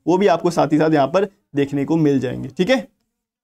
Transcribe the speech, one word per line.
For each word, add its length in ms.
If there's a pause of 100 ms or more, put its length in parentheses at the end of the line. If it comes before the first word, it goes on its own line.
वो 120
भी 100
आपको 220
साथ 220
ही 60
साथ 120
यहाँ 180
पर 200 (260)
देखने 300
को 140
मिल 220
जाएंगे, 300
ठीक 200
है। 100 (640)